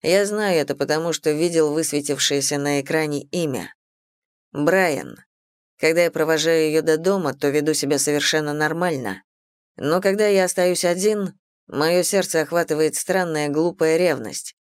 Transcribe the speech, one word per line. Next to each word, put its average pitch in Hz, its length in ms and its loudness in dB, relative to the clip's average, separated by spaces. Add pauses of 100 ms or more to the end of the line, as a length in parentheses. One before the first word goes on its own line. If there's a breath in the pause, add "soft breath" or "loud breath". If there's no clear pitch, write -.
Я 196 240 2
знаю 208 320 0
это, 139 180 0
потому 156 380 -2
что 156 180 -2
видел 160 420 2
высветившееся 143 840 -2
на 143 220 0
экране 147 440 -2
имя. 143 520 -6 (760)
Брайан. 147 640 0 (600)
Когда 165 260 2
я 165 80 2
провожаю 160 560 2
ее 156 140 2
до 156 160 2
дома, 175 360 0
то 143 160 0
веду 147 240 0
себя 143 260 0
совершенно 147 540 0
нормально. 151 720 -4 (520)
Но 160 240 0
когда 196 280 2
я 190 180 4
остаюсь 180 400 0
один, 190 480 0 (340)
мое 165 360 2
сердце 175 400 0
охватывает 156 520 0
странная 165 540 -2
глупая 160 480 0
ревность. 139 640 -2